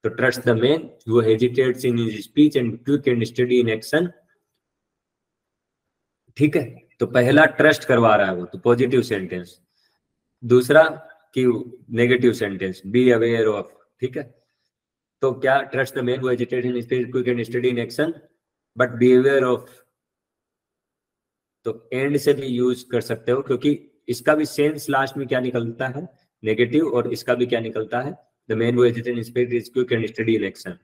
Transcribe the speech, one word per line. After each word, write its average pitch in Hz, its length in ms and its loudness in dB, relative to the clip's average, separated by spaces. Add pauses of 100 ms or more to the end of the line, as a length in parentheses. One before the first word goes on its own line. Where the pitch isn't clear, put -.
तो 110 60 -2
trust 123 380 -2
the 120 60 4
man 131 240 2 (300)
who 113 140 4
hesitates 123 600 0
in 120 140 0
his 107 260 -4
speech 147 380 2
and 117 160 -4 (100)
quick 143 240 0
and 113 200 0
steady 123 300 2
in 113 60 0 (100)
action, 165 300 -2 (2250)
ठीक 147 200 2
है। - 340 -8 (100)
तो 120 60 0
पहला 131 380 4
ट्रस्ट 156 400 2
करवा 117 320 4
रहा 98 100 2
है 92 80 -4
वो, 87 100 -8
तो - 140 -16
पॉजिटिव 123 440 2
सेंटेंस। 90 580 -8 (840)
दूसरा 123 380 6 (520)
कि 127 100 0 (460)
नेगेटिव 123 420 2
सेंटेंस, 95 540 -6
be 120 180 2 (120)
aware 113 380 0
of, 98 100 -6 (360)
ठीक 127 160 -8
है। 151 60 -8 (1000)
तो 131 100 0
क्या 135 380 0
trust 131 240 -4
the 131 140 -4
man 127 100 -2
who 127 120 -2
hesitates 123 360 -2
in 123 100 -4
his 117 120 -8
speech, 123 220 -2
quick 127 220 -2
and 117 180 -4
steady 123 220 -2
in 120 140 -4
action, 160 260 -4 (640)
but 120 220 -2
be 127 220 6
aware 135 240 2
of, 123 240 -2 (2000)
तो 113 280 -10
एंड 139 240 -2
से 143 160 2
भी 135 140 -2
यूज़ 123 460 -2
कर 120 80 0
सकते - 320 -4
हो, 135 100 0
क्योंकि - 680 -4
इसका 135 260 0
भी 156 100 0
सेंस 147 460 -4
लास्ट 135 260 -2
में 135 120 -8
क्या 131 120 0
निकलता 123 480 -6
है, 147 200 -12 (360)
नेगेटिव, 120 440 0
और 120 240 -2
इसका 120 220 -2
भी 123 120 0
क्या 120 140 -2
निकलता 110 400 -6
है, 143 160 -10 (340)
the 110 100 -2
man 120 140 2
who 123 120 6
hesitates 117 240 -2
in 120 80 -4
his 117 140 -10
speech 123 200 -2
is 117 240 -4
quick 123 160 0
and 110 220 -2
steady 113 240 0
in 98 140 -2
action। - 200 -14 (120)